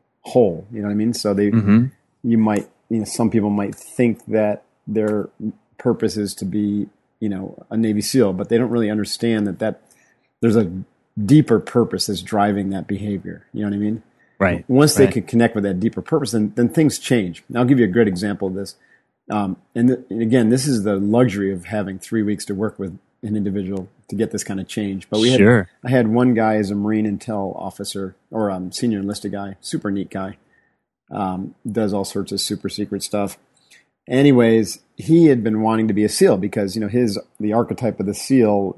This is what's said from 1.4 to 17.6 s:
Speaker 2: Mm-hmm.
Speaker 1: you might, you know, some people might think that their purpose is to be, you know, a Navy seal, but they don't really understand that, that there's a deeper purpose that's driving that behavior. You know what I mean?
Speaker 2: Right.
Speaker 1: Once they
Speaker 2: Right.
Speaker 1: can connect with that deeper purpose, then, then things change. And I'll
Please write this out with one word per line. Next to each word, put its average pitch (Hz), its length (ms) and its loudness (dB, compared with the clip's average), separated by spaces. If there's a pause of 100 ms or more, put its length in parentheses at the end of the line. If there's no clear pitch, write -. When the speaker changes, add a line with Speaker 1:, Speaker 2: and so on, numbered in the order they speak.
Speaker 2:
Mm-hmm. 110 360 4 (360)
Speaker 1:
you 117 160 2
might, 107 300 0 (200)
you 113 100 -2
know, 107 60 -2
some 113 260 -2
people 104 200 0
might 101 240 -4
think - 520 -2
that 107 360 0 (240)
their 107 420 -2 (500)
purpose 113 380 -2
is 104 200 -4
to - 80 -10
be, 104 440 -2 (300)
you 110 100 -4
know, 95 420 -10
a 113 60 -4
Navy 107 240 0
seal, 101 320 2
but 95 160 -6
they 117 100 2
don't 120 120 0
really 113 200 0
understand 107 560 -2
that, 90 120 -6
that 110 240 -4 (580)
there's 113 160 4
a 101 140 2 (540)
deeper 120 340 6
purpose - 480 -2
that's 92 160 -6
driving 101 480 0
that 98 160 -6
behavior. 95 680 -8
You 107 100 -6
know 104 80 -2
what 101 40 -2
I 101 40 -4
mean? 107 240 -4 (360)
Speaker 2:
Right. 90 300 0
Speaker 1:
Once 143 260 6
they 135 100 6
Speaker 2:
Right. - 100 2
Speaker 1:
can 110 100 -2
connect 117 300 2
with 104 100 -2
that 95 160 -2
deeper 98 220 -2
purpose, 131 300 -2
then, 107 240 -2
then 120 120 2
things 151 300 2
change. 98 500 -2
And 117 100 -6
I'll 123 60 2